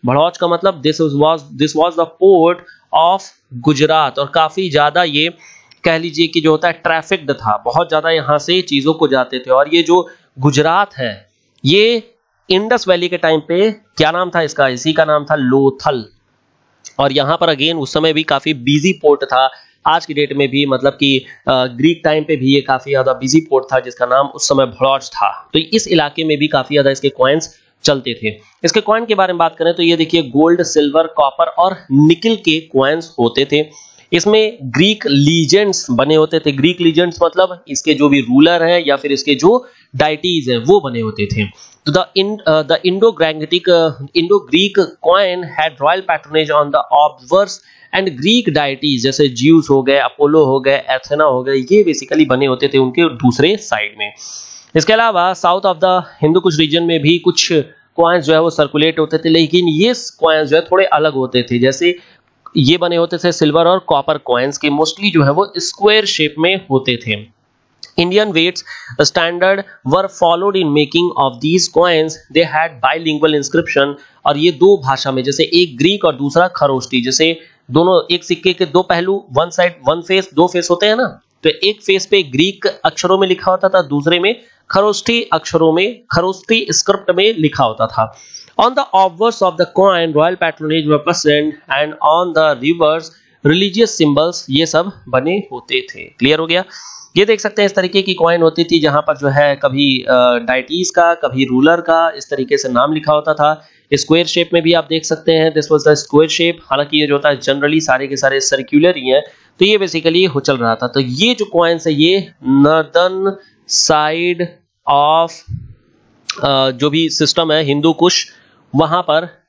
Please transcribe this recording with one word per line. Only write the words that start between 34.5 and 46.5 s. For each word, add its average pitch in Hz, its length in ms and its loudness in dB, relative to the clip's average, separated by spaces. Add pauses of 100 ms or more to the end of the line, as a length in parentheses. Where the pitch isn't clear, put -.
ग्रीक 170 440 0
लीजेंड्स 165 840 2
बने 135 240 2
होते 156 240 2
थे। 151 140 -2
ग्रीक 165 280 -2
लीजेंड्स 165 420 0
मतलब 175 460 -2
इसके 147 260 -2
जो 143 140 2
भी 139 120 2
रूलर 151 420 2
हैं 170 240 0
या 139 100 0
फिर 139 160 -4
इसके 139 220 -2
जो 131 340 0 (280)
डाइटीज 151 540 -2
हैं 123 80 -2
वो 165 220 4
बने 123 200 -6
होते 107 260 -6
थे। - 460 -8 (140)
तो 147 60 -4
the 180 100 0 (160)
in-, 208 280 -4
अ, 156 160 2
the 151 140 -2 (100)
Indo-Gangetic, 175 840 0
अ, 165 180 4 (140)
Indo-Greek 185 840 0 (240)
coin 180 320 2
had 151 320 -4 (100)
royal 175 280 0
patronage 156 400 -2